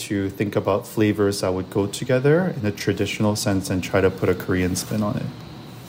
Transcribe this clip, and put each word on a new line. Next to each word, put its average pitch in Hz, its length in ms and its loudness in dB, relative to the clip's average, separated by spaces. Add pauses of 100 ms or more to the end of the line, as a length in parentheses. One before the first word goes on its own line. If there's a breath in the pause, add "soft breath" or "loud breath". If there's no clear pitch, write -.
to 98 220 -2
think 101 260 -2
about 95 300 0
flavors 104 560 2
that 95 100 2
would 92 160 -4
go 101 180 0
together 143 720 2
in 104 60 -4
a 104 60 2
traditional 101 680 0
sense 95 320 0
and 92 160 0
try 98 160 2
to 92 80 6
put 95 220 0
a 90 40 4
Korean 92 420 0
spin 107 260 -2
on 104 160 -2
it. - 80 -6 (640)